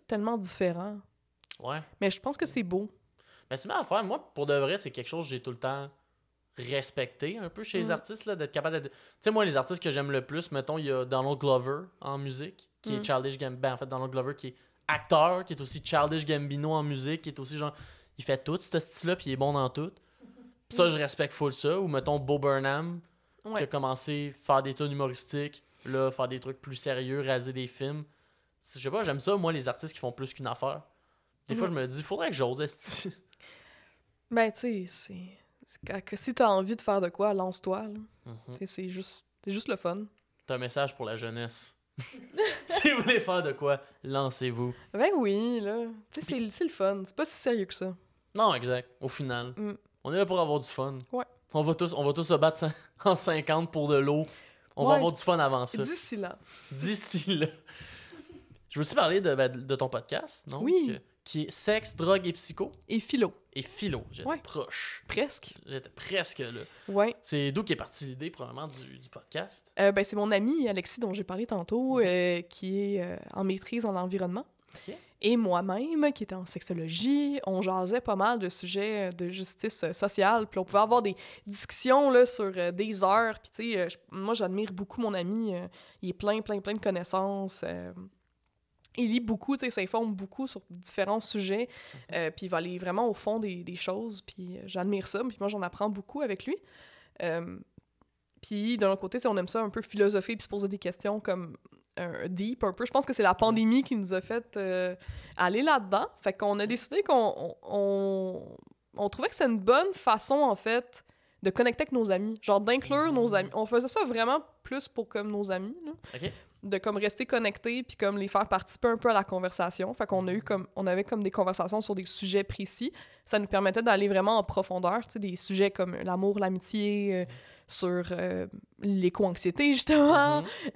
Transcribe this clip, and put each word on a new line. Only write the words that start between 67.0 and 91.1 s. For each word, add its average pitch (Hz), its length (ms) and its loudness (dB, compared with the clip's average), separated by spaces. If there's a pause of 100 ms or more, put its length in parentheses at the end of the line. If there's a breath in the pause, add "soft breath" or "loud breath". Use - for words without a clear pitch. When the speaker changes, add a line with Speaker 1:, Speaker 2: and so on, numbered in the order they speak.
Speaker 2:
C'est 143 320 0
d'où 202 100 -2
qu'est - 140 0
partie - 280 -6
l'idée, 135 240 -10
probablement, 135 380 -12
du, 131 320 -16
du 127 100 -20
podcast ? - 720 -12
Speaker 1:
Euh, 196 140 8
ben, 196 100 4
c'est 208 140 -2
mon 208 120 0
ami 233 380 2
Alexis, 196 320 -2
dont 220 140 -2
j'ai 202 100 -4
parlé 185 240 -4
tantôt, 233 520 0
Speaker 2:
Mhm. 226 60 6
Speaker 1:
euh, 180 380 4
qui 196 540 -2
est, 185 40 -2
euh, 175 140 -6 (180)
en 196 120 -2
maîtrise 196 400 -2
en 202 100 4
environnement. 185 500 -2 (300 loud breath)
Speaker 2:
Ok. - 180 -14 (280 loud breath)
Speaker 1:
Et 226 160 6
moi-même, 226 760 4
qui 254 100 -6
était 190 120 -6
en 185 100 -8
sexologie, 202 1040 0
on 190 140 2
jasait 185 400 2
pas 214 160 0
mal 220 200 4
de 190 120 -2
sujets, 196 580 -2
euh, 180 40 -4
de 175 180 -4
justice, 190 560 -4
euh, 160 80 -2
sociale. 202 540 4
Puis - 120 -4
on 185 60 -2
pouvait 202 180 4
avoir 233 180 6
des 202 140 0 (320 loud breath)
discussions, 262 640 6
là, 247 160 10
sur, 214 280 -2
euh, 175 160 0
des 196 320 0
heures. 214 360 4
Puis - 160 -20
tu 233 180 -4
sais, 202 60 2
euh, 175 100 0
je, - 80 -10 (140)
moi, 196 240 -2
j'admire 202 380 -2
beaucoup 196 280 -8
mon 214 140 0
ami. 196 400 -2
Euh, 175 120 -8 (360 loud breath)
il 185 60 -4
est 180 40 -6
plein, 208 280 0
plein, 214 180 -4
plein 196 140 -4
de 214 60 -4
connaissances. 190 840 -2
Euh, 175 280 -8 (1080)
il 240 140 0
lit 240 80 2
beaucoup, 226 360 -2
tu 269 60 -8
sais, 262 60 -4
il 233 40 -2
s'informe 220 420 -2
beaucoup 196 340 -8
sur 202 220 -12
différents 190 500 -2